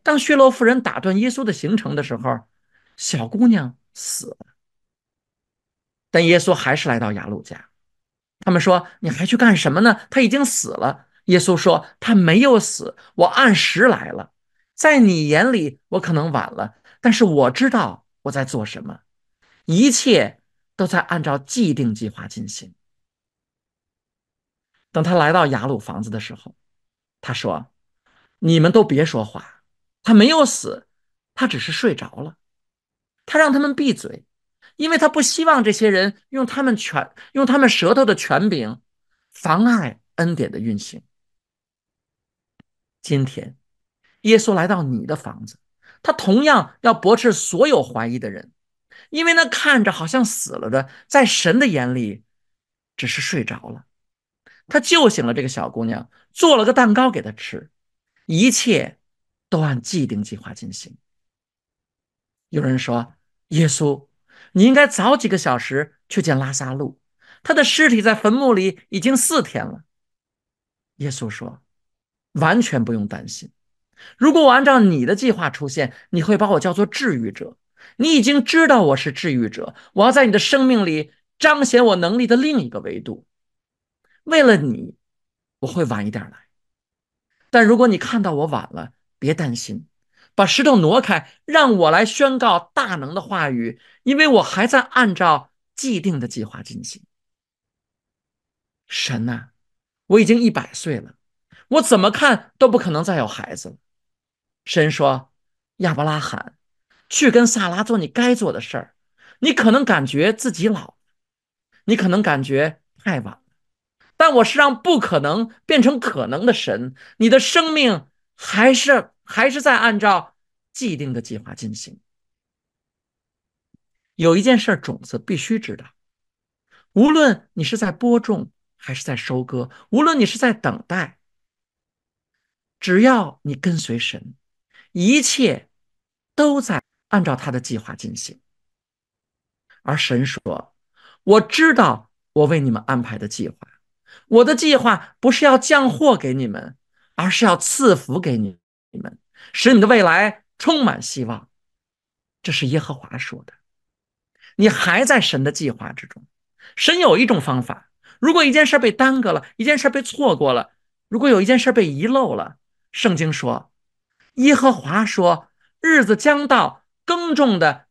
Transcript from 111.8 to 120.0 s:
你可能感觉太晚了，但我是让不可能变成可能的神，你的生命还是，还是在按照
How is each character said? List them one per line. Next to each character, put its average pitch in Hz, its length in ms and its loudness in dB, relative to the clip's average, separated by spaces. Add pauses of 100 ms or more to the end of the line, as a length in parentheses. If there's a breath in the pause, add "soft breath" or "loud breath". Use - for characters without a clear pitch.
你 220 100 0
可 196 120 -2
能 185 140 0
感 143 220 -2
觉 139 400 -4 (140)
太 170 240 -6
晚 98 120 -14
了， - 80 -20 (800)
但 233 160 4
我 233 80 6
是 247 160 -2
让 285 220 2
不 330 180 2
可 170 220 -2
能 190 280 -4 (160 loud breath)
变 277 160 2
成 262 160 4
可 151 300 -6
能 143 180 -4
的 240 80 2
神， 123 400 -6 (260 soft breath)
你 220 100 4
的 262 100 6
生 330 320 0
命 254 340 0 (300)
还 226 380 2
是， 254 380 0 (120)
还 233 260 -2
是 269 120 -6
在 262 160 2
按 220 200 0
照 196 380 0 (380)